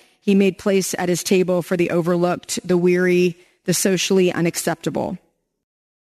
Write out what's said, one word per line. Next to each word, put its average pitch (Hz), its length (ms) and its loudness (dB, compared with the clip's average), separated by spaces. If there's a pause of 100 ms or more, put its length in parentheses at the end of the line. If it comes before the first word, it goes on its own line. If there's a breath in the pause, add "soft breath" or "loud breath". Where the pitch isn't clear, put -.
(200 soft breath)
he 202 140 0
made 196 240 2
place 196 400 -2
at 180 100 -4
his 175 160 -2
table 180 380 0
for 185 140 -4
the 170 140 0
overlooked, 175 720 -2
the 180 140 0
weary, 180 600 2 (280 soft breath)
the 180 100 0
socially 190 560 2
unacceptable. 165 880 -4 (880)